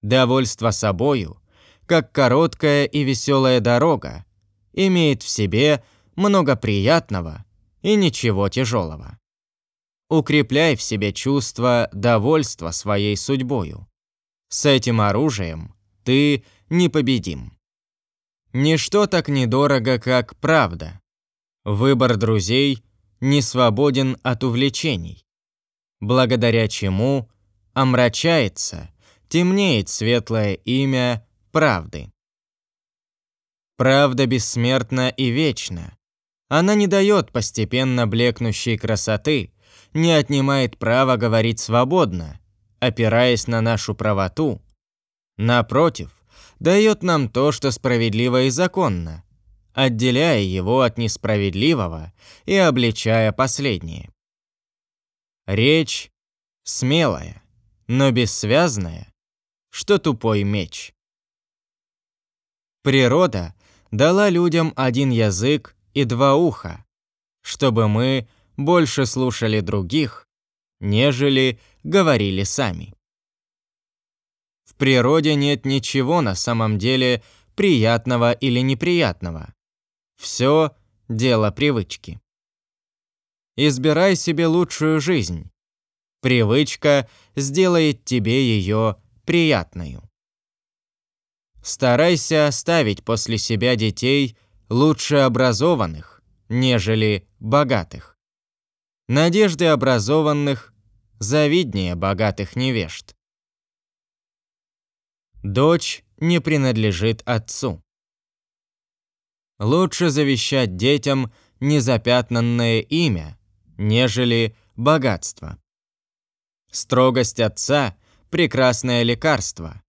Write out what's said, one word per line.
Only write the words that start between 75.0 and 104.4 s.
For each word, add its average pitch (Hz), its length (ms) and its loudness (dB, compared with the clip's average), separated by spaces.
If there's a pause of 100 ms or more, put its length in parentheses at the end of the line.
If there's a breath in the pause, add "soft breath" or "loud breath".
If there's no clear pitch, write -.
нет 143 300 0
ничего 135 580 0
на 104 120 -2
самом 110 440 -2
деле 123 440 0 (320 soft breath)
приятного 120 800 2
или 123 280 -2
неприятного. 127 920 -2 (640)
Все — 147 580 0 (340)
дело 113 420 2
привычки. 127 720 -4 (1400)
Избирай 151 600 2
себе 165 300 -2
лучшую 160 540 0
жизнь. 107 500 -4 (720)
Привычка 127 880 2 (280 soft breath)
сделает 156 680 0
тебе 120 520 0
ее 104 400 -2 (280)
приятною. 92 800 -2 (1600)
Старайся 151 840 2
оставить 147 560 0
после 113 360 -2
себя 120 380 0
детей 120 600 0 (320)
лучше 147 480 2
образованных, 123 1040 0 (260)
нежели 110 800 0 (140)
богатых. 120 800 -2 (880)
Надежды 170 580 2
образованных 143 1080 0 (440)
завиднее 123 760 0
богатых 98 640 -2
невежд. 120 600 -6 (2250)